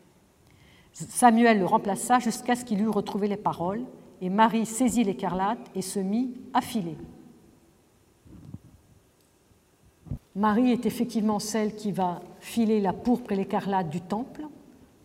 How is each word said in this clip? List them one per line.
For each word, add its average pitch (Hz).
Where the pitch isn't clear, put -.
Samuel 226
le 185
remplaça 202
jusqu'à 240
ce 240
qu'il 202
eût 220
retrouvé 202
les 202
paroles, 190
et 185
Marie 220
saisit 226
l'écarlate 196
et 190
se 190
mit 220
à 247
filer. 165
Marie 214
est 240
effectivement 214
celle 214
qui 208
va 175
filer 220
la 185
pourpre 233
et 202
l'écarlate 190
du 170
temple. 220